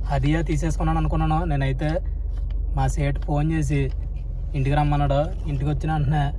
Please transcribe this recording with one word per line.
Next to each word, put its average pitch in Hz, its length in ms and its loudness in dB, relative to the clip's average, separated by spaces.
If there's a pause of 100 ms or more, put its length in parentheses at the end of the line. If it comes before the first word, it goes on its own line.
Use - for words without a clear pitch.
హదియా 143 400 2
తీసేసుకున్నాను 160 540 0
అనుకున్నాను. 156 360 2 (120)
నేనైతే 139 380 0 (880)
మా 135 80 2 (100)
సేటు 143 320 0
ఫోన్ 151 260 2
చేసి 147 260 0 (800)
ఇంటికి 139 220 2
రమ్మన్నాడు. 143 420 2 (300)
ఇంటికి 139 200 0
వచ్చిన 151 240 0
వెంటనే 147 280 2 (160)